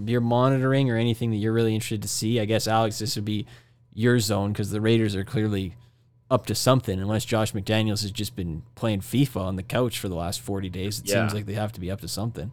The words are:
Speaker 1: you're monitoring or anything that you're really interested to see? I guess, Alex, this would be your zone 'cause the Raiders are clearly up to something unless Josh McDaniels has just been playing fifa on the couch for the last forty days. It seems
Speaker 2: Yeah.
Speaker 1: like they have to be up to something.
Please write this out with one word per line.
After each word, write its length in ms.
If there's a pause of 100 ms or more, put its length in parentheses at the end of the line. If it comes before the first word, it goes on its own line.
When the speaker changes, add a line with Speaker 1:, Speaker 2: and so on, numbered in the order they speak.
Speaker 1:
you're 140
monitoring 680
or 60
anything 340
that 60
you're 160
really 220
interested 280
to 60
see? 320
I 60
guess, 200
Alex, 320
this 160
would 100
be 220 (480)
your 240
zone 340
'cause 180
the 100
Raiders 340
are 100
clearly 520 (560)
up 140
to 80
something 440
unless 280
Josh 260
McDaniels 500
has 80
just 240
been 280 (120)
playing 280
fifa 380
on 160
the 60
couch 380
for 80
the 80
last 240
forty 300
days. 280
It 100
seems 240
Speaker 2:
Yeah. 40
Speaker 1:
like 100
they 80
have 180
to 80
be 100
up 100
to 80
something. 440